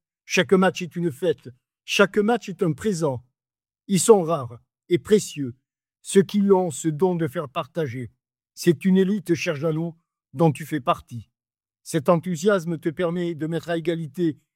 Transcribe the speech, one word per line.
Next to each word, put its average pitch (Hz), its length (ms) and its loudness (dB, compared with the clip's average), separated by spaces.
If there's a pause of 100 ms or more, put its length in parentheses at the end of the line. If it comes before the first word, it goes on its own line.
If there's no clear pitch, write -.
(260)
chaque - 260 0
match 185 300 2
est 175 120 -12
une 170 160 -4
fête, 147 380 -4 (380)
chaque 196 320 2
match 214 320 -2
est 180 120 -8
un 165 100 0
présent. 160 520 -4 (600)
Ils 196 120 2
sont 208 240 6
rares 139 380 -4 (300)
et 175 80 4
précieux, 143 580 0 (460)
ceux - 200 4
qui 196 200 0 (100)
ont 185 180 4
ce - 180 -6
don 175 260 0
de 165 120 -2
faire 147 220 -8
partager. 135 640 -8 (420)
C'est - 300 0
une 185 140 4
élite, 190 340 0
cher 165 240 -2
Jeannot, 160 400 -4 (380)
dont 160 180 4
tu 156 140 -10
fais 151 140 -4
partie. 123 500 -6 (520)
Cet - 280 0
enthousiasme 175 640 0
te 165 140 -4
permet 170 440 -4
de 151 120 -6
mettre 160 240 -6
à 170 80 -2
égalité 165 600 -4 (180)